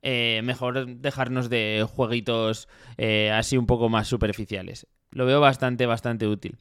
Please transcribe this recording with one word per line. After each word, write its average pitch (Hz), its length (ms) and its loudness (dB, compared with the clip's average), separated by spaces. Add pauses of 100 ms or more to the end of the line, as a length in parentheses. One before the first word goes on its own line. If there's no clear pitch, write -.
eh, 117 420 0
mejor 123 440 -4
dejarnos 127 640 -4
de 107 360 0
jueguitos, 113 800 -2 (300)
eh, 107 340 2
así 113 280 2
un 120 80 0
poco 117 240 2
más 110 180 0
superficiales. 101 760 -4 (240)
Lo 127 160 -2
veo 135 120 4
bastante, 127 460 4
bastante 117 420 -2
útil. 104 340 -4